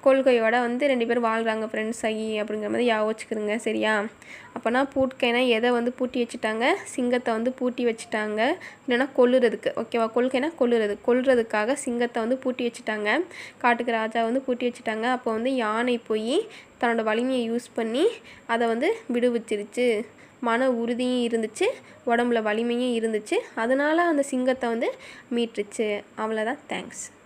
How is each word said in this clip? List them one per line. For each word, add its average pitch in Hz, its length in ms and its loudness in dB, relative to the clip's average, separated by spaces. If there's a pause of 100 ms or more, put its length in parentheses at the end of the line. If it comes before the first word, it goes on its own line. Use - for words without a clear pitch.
கொள்கையோட 254 460 6
வந்து 247 360 0
ரெண்டு 247 200 2
பேரும் 240 180 0
வாழ்றாங்க 220 480 0
ஃப்ரெண்ட்ஸ் 220 320 -4
ஆகி 220 380 -2
அப்படிங்கிற 214 180 -4
மாதிரி 220 240 0
ஞாபகம் 220 300 2
வச்சுக்கிறோங்க. 214 420 -4
சரியா? 214 480 0 (540)
அப்பனா 247 360 2
பூட்கைனா 254 540 2
எதை 233 220 4
வந்து 240 220 0
பூட்டி 247 340 -2
வச்சுட்டாங்க? 233 460 0 (120)
சிங்கத்தை 247 500 0
வந்து 233 180 0
பூட்டி 247 340 -2
வச்சுட்டாங்க. 220 680 0 (340)
இல்லைன்னா 254 280 2
கொல்லுறதுக்கு. 247 600 4
ஓகேவா? 226 380 -2
கொள்கைனா 254 460 0
கொல்லுறது. 220 360 2 (100)
கொல்றதுக்காக 240 680 2
சிங்கத்தை 240 500 -2
வந்து 233 140 0
பூட்டி 254 340 -4
வச்சுட்டாங்க. 214 500 -2 (380)
காட்டுக்கு 240 340 2
ராஜா 226 320 0
வந்து 240 160 0
பூட்டி 247 280 -2
வச்சுட்டாங்க. 220 340 -4
அப்போ 247 300 0
வந்து 240 240 0
யானை 233 420 0
போய் 233 500 -2 (320)
தன்னோட 233 220 2
வலிமையை 233 500 0
யூஸ் 240 220 -4
பண்ணி 233 320 0 (400)
அதை 233 200 2
வந்து 262 300 0 (160)
விடுவிச்சிருச்சு. 233 920 0 (360)
மன 254 300 2
உறுதியும் 240 640 -2
இருந்துச்சு, 226 320 -2 (420)
உடம்புல 233 360 2
வலிமையும் 233 600 0
இருந்துச்சு. 220 320 -2 (200)
அதனால 277 480 2
அந்த 320 200 2
சிங்கத்தை 254 460 0
வந்து 240 260 -2 (400)
மீட்டுருச்சு. 226 680 -2 (160)
அவ்வளோதான். 220 400 -2 (100)
தேங்க்ஸ். - 580 -10